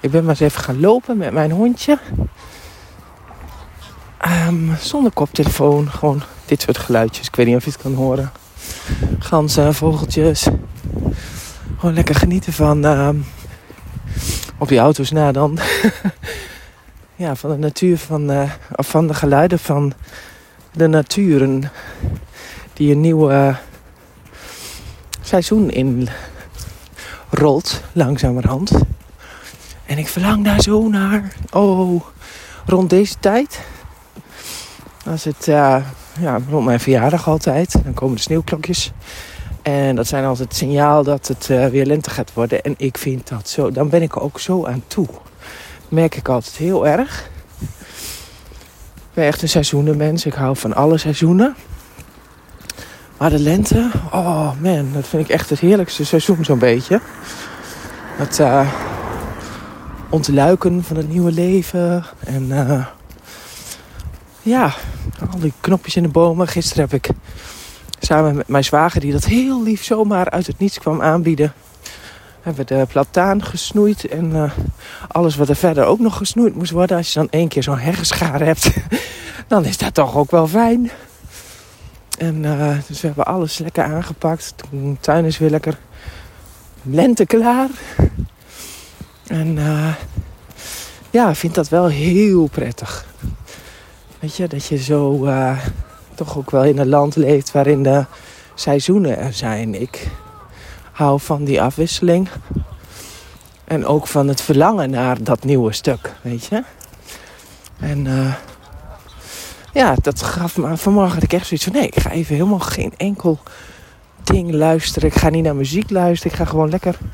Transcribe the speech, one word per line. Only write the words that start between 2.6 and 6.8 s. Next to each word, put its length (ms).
Ehm, 640
zonder 320
koptelefoon, 760
gewoon 320
dit 180
soort 160
geluidjes. 480